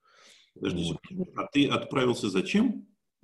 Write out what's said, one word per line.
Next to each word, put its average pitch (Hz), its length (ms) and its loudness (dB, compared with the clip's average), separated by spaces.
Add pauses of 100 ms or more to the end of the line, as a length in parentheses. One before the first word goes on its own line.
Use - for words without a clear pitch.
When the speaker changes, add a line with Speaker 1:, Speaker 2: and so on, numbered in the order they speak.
(560)
Speaker 1:
Подожди - 280 -4
Speaker 2:
Вот. 165 200 -4
Speaker 1:
секунду. - 320 -8
А 98 120 -6
ты 143 200 2
отправился 120 640 0
зачем? 202 580 0 (360)